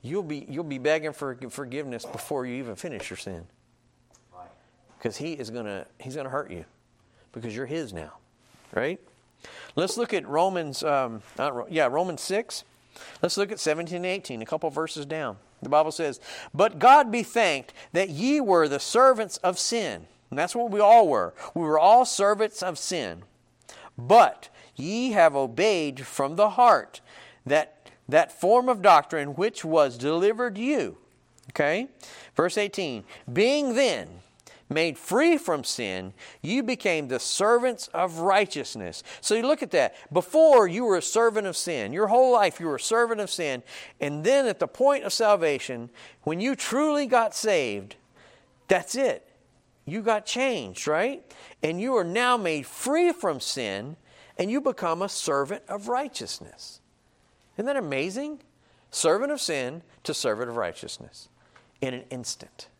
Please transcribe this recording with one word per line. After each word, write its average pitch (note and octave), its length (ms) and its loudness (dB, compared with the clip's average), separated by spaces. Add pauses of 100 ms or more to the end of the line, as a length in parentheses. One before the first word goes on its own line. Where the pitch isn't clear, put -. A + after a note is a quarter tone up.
You'll E3+ 220 -6
be, D3 260 -10
you'll D3+ 140 -8
be C#3+ 140 -8
begging D3+ 340 0
for C3+ 240 -8 (140)
forgiveness B2+ 560 -10
before B2+ 400 -8
you B2 100 -8
even A#2+ 220 -10
finish C3 320 -12
your F#2+ 80 -12
sin. F2 300 -12 (1500)
'Cause A2+ 160 -8
he D#3+ 160 -10
is B2+ 160 -12
gonna, G#2+ 380 -10 (120)
he's C3 160 -14
gonna C3+ 140 -10
hurt C#3 220 -8
you E2+ 120 -14 (720)
because A2+ 200 -12
you're B2 120 -10
his C#3 260 -8
now, D#2+ 220 -14 (580)
right? D3+ 300 -4 (760)
Let's F#3 220 -2
look A#3 160 -4
at D#3+ 120 -2
Romans, D#3+ 580 -2
um, C3 380 -2 (160)
not C#3 160 -2
Ro-, A#2+ 160 -8
yeah, D#3 180 2
Romans D#3 340 -2
six. - 420 -6 (580)
Let's F3 140 -2
look G3+ 160 -4
at G#3 80 -12
seventeen D#3+ 380 -4
and F3 80 -6
eighteen, F#3 360 -8
a A2+ 40 -10
couple D#3 240 -6
verses D3+ 360 -8
down. C#3 320 -8 (240)
The D3 80 -10
Bible D3+ 220 4
says, D3+ 300 -6 (320)
"But E3 260 2
God B3+ 320 8
be A#3 120 -2
thanked F3 500 0 (180)
that F#3+ 160 0
ye A#3 320 0
were F3 300 4
the C#3 100 -2
servants A#3 580 2
of F3+ 220 -2
sin." C3+ 480 -4 (220)
And C3 100 -6
that's F3 160 -2
what A#3 160 -4
we G3+ 80 -2
all G#3 300 10
were. G2 240 0 (200)
We E3+ 100 -2
were D#3 140 2
all G#3+ 280 8
servants G#3 580 0
of F3+ 160 -6
sin. G2 440 -6 (760)
"But C#3+ 500 6 (260)
ye A3+ 380 -4
have E3 240 6
obeyed C#3 720 0
from C#3+ 300 -4
the G#3 140 4
heart G#3+ 500 4 (440)
that, - 440 -2 (180)
that D3+ 240 4
form A#3+ 380 2
of A3 120 0
doctrine D3+ 540 4
which G3 300 -4
was D3 320 2
delivered G3 600 0
you." A3+ 400 -2 (520)
Okay? E3+ 400 0 (440)
Verse E3+ 240 0
eighteen, F3+ 460 -4 (280)
"Being B3 440 0
then G#2+ 460 -2 (480)
made D#3 280 -2
free D#4 400 2
from D3+ 280 -4
sin, F#2 480 -6 (280)
you A3+ 220 -4
became F3 460 -2
the C3 100 -2
servants A#3+ 720 0
of E3+ 300 -4
righteousness." E3 840 -2 (160)
So - 160 0
you A#3 80 0
look C#4+ 180 0
at A#3 100 -8
that. C#3 220 0 (180)
Before, B3+ 540 6
you F#3+ 200 -2
were G3 120 2
a D#3+ 40 0
servant A3 440 0
of F3+ 120 -6
sin. A#2+ 340 -4
Your G3 160 -2
whole B3 240 4
life, G3+ 300 2
you E3 60 -4
were C#3+ 100 -2
a - 20 -8
servant A3+ 400 0
of G3 100 -6
sin. C#3 320 -4 (380)
And D3 240 -4
then C4 240 2
at G3 120 -4
the D#3+ 80 0
point C#4 360 0
of G3+ 80 -4
salvation, D3+ 800 0 (340)
when D#3+ 160 -4
you B3+ 160 -2
truly D4 500 0
got A#3 300 2
saved, A#2+ 640 -2 (720)
that's F3+ 260 0
it. A#3+ 320 -2 (560)
You F#3+ 180 -8
got G#3+ 240 -2
changed, G#3 600 -4
right? F#3+ 360 -2 (380)
And E3 200 -2
you B3+ 160 0
are F#3+ 60 2
now A#3+ 340 0
made D#3+ 280 -4
free E4 460 0
from E3+ 280 -4
sin, A#2 580 -6 (400)
and F#3 120 -2
you C4+ 120 -2
become F3+ 400 -2
a G3 80 -4
servant C#3+ 580 -4
of G3+ 200 -10
righteousness. - 920 -8 (760)
Isn't G#3+ 100 -8
that C#4 100 -4
amazing? G3 640 -6 (500)
Servant G#3 400 2
of C#4+ 100 -4
sin C#3+ 400 -4 (220)
to D#3 100 -6
servant A#2+ 360 -2
of A#2 60 -8
righteousness - 760 -10 (520)
in C3 140 -6
an B2+ 140 -14
instant. - 600 -14 (100)